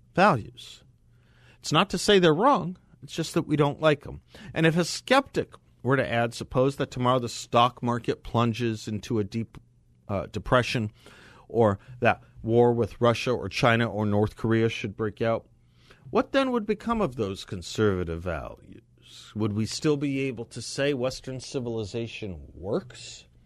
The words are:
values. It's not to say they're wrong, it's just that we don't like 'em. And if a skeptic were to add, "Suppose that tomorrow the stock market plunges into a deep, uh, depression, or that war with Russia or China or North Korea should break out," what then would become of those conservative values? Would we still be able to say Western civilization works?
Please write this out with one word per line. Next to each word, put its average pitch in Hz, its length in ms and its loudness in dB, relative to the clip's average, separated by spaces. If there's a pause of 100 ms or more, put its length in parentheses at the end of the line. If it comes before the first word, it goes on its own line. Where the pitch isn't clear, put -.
(140)
values. - 680 0 (760)
It's - 140 -8
not 170 180 4
to 185 80 -4
say 202 200 6
they're 170 160 6
wrong, 185 420 2 (260)
it's - 120 -16
just 160 200 -6
that 165 120 0
we 151 100 -2
don't 143 240 2
like 151 260 2
'em. - 140 -12 (320)
And 160 140 4
if 160 100 4
a 175 80 2
skeptic - 720 0 (280)
were 131 140 2
to 127 100 0
add, 117 280 -2
"Suppose 135 420 0
that 135 140 -4
tomorrow 127 280 2
the 120 120 -6
stock - 520 0
market 120 400 -4
plunges 113 640 0
into 110 320 -4
a 104 60 2
deep, 113 320 -8 (520)
uh, 98 180 -4
depression, 117 640 0 (580)
or 107 300 2 (220)
that 110 220 2 (200)
war 120 320 4
with 117 260 -2
Russia 117 300 2
or 104 180 -2
China 117 420 2
or 104 140 -2
North 104 320 0
Korea 113 320 2
should 107 260 -8
break 110 280 -6
out," 113 240 -2 (640)
what 196 220 0
then 269 180 2
would 233 160 -2
become 220 340 -2
of 135 160 -2
those 98 300 -4
conservative 90 760 -2
values? 80 600 -10 (520)
Would 107 200 -2
we 110 100 0
still 147 320 0
be 139 240 -4
able 123 260 -6
to - 140 -16
say 139 320 -4
Western 131 480 -6
civilization 113 1120 -8
works? - 720 -10 (220)